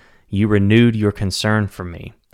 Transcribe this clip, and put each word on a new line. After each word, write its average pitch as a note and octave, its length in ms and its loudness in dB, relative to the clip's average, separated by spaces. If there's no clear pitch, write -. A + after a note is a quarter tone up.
you G2+ 200 0
renewed A2 480 4
your G#2 160 -2
concern G#2 560 -4
for - 160 -16
me. F2 300 -16